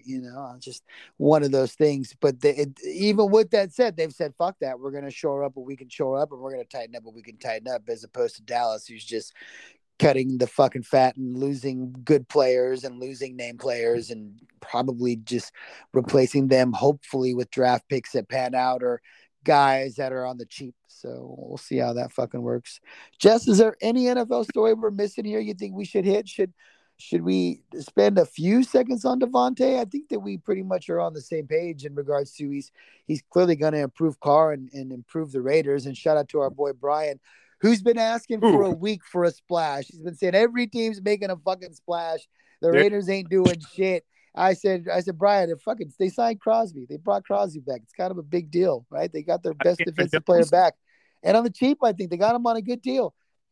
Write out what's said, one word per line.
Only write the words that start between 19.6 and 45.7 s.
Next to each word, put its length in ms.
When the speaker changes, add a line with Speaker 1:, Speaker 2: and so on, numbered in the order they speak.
Speaker 1:
that 160
are 140
on 120
the 80
cheap. 300
So 500
we'll 200
see 200
how 160
that 180
fucking 300
works. 400
Jess, 280
is 120
there 200
any 280
N 100
F 140
L 120
story 300
we're 180
missing 320
here 160
you 140
think 220
we 100
should 180
hit? 240
Should, 240
should 260
we 400
spend 400
a 80
few 340
seconds 440
on 140
Devontae? 600
I 60
think 240
that 100
we 180
pretty 240
much 260
are 120
on 160
the 60
same 260
page 360
in 120
regards 380
to 180
he's, 200
he's 240
clearly 240
gonna 220
improve 420
Carr 320
and, 220
and 180
improve 400
the 100
Raiders. 460
And 100
shout 200
out 120
to 120
our 100
boy 220
Brian, 460
who's 220
been 160
asking 440
for 200
Speaker 2:
Ooh. 60
Speaker 1:
a 20
week 340
for 200
a 80
splash. 560
He's 120
been 140
saying, 220
"Every 320
team's 340
making 300
a 60
fucking 360
splash. 460
The 60
Speaker 2:
Yep. 80
Speaker 1:
Raiders 340
ain't 220
doing 280
shit." 320
I 180
said, 400
I 60
said, 180
"Brian, 320
if 120
fucking, 360